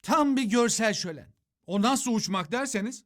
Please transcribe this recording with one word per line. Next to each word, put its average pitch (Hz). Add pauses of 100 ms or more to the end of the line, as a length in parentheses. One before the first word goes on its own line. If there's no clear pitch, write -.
Tam 285
bir 269
görsel 220
şölen. 160 (340)
O 196
nasıl 254
uçmak 180
derseniz 240